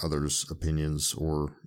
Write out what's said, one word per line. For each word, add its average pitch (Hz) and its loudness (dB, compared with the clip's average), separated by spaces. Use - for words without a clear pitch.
others' 73 0
opinions 78 0
or 76 0